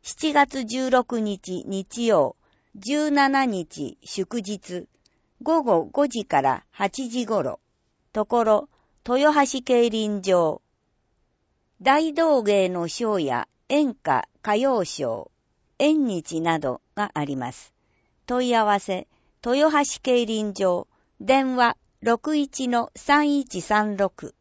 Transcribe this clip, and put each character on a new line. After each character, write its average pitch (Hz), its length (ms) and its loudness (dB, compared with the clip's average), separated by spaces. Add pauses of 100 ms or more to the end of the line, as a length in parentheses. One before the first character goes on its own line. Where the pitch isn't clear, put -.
七 - 280 -4
月 277 320 0
十 254 280 -4
六 247 280 2
日 196 460 -6
日 196 400 -6
曜、 170 300 2 (400)
十 285 340 -2
七 269 380 2
日 165 560 -6
祝 196 380 -6
日、 185 460 -10 (540)
午 320 220 0
後 175 220 2
五 285 220 0
時 233 160 -6
か 139 200 0
ら 131 260 0
八 226 400 -6
時 240 160 -4
頃、 185 340 -4 (540)
と 214 140 -4
こ 233 160 0
ろ、 214 260 2 (400)
豊 277 240 4 (140)
橋 262 160 -6
競 240 260 4
輪 214 320 -4
場。 180 400 2 (1200)
大 294 320 2
道 302 300 2
芸 202 260 4
の 175 180 -4
シ 233 180 -6
ョ 214 100 0
ー 170 100 0
や 123 220 -2 (200)
演 285 240 2
歌、 - 360 -2 (160)
歌 208 120 0
謡 240 300 0
シ 151 200 -6
ョ 113 220 -6
ー、 - 20 -20 (480)
縁 302 300 4
日 170 340 -4
な 165 160 0
ど 135 240 -4 (140)
が 208 180 -4
あ 151 100 -2
り 139 140 -6
ま 127 140 -8
す。 - 220 -20 (520)
問 247 240 -2
い 240 60 2
合 220 100 4
わ 202 140 2
せ、 190 280 -6 (380)
豊 277 260 2 (140)
橋 - 160 -10
競 247 240 2
輪 214 280 -2
場、 185 340 0 (340)
電 262 340 2
話 240 220 2 (240)
六 233 340 0
一 277 320 -4
の 240 280 -2
三 294 420 2
一 247 240 -6
三 214 360 0
六。 - 440 -4